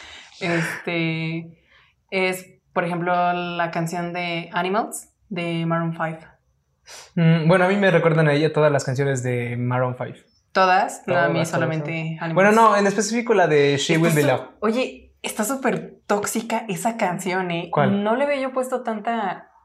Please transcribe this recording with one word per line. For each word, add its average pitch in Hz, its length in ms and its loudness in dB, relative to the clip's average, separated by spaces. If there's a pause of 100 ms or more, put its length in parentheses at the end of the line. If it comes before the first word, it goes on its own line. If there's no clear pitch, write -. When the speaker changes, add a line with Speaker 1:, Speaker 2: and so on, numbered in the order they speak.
(400)
Speaker 1:
este, 165 1200 -4 (480)
es, 185 360 -2 (260)
por 180 120 0
ejemplo, 175 280 -2 (200)
la 175 400 -4
canción 175 400 -4
de 170 400 -6
Animals 196 600 -4 (160)
de 170 380 -4
Maroon 165 280 -2
five. 160 240 -6 (960)
Speaker 2:
Mm, 165 340 4
bueno, 180 160 6
a 180 40 2
mí 202 80 2
me 190 140 4
recuerdan 160 380 4
a 147 40 4
ella 151 200 2
todas 151 200 4
las 135 120 0
canciones 135 380 -2
de 120 340 -4
Maroon 123 400 -2
five. 123 280 -10 (280)
Speaker 1:
¿Todas? 190 540 2
No, 175 100 0
a 170 120 2
mí 165 60 0
Speaker 2:
Todas, 165 160 0
Speaker 1:
solamente 160 400 -2
Speaker 2:
todas, 165 140 -6
todas. 160 180 -8
Speaker 1:
Animals. 165 120 -4
Speaker 2:
Bueno, 196 180 6
no, 220 240 6
en 202 100 4
específico 220 480 0
la 180 120 4
de 143 300 4
She 165 180 0
Speaker 1:
Está 165 120 4
Speaker 2:
Will 156 80 4
Be 147 80 4
Speaker 1:
su-, 135 60 4
Speaker 2:
Loved. 127 180 0 (140)
Speaker 1:
oye, 226 600 -2
está - 220 -4
súper 247 600 -4
tóxica 220 640 -2
esa 226 280 -4
canción, 180 540 -2
¿eh? 170 220 -6
Speaker 2:
¿Cuál? 202 300 2
Speaker 1:
No 220 140 0
le 277 80 0
había 285 160 -2
yo 262 120 -4
puesto 254 300 -4
tanta 214 680 -6 (140)